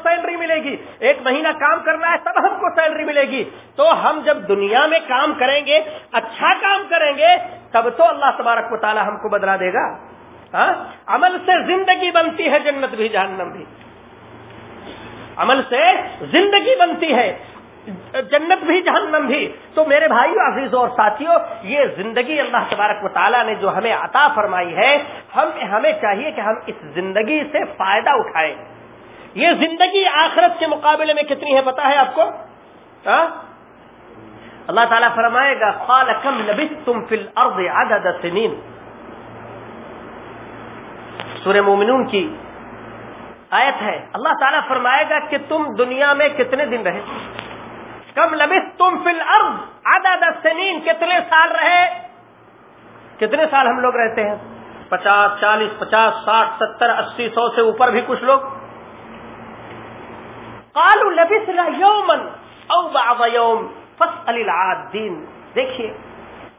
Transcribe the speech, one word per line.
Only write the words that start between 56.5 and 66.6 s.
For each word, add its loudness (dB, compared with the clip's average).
ستر، 0
اسی، -4
سو 0
سے -2
اوپر 4
بھی 0
کچھ -4
لوگ۔ 6
قالوا 4
لبثنا 2
یوما 4
او 0
بعض 2
یوم 2
فاسأل -2
العادین۔ -4
دیکھیے، -4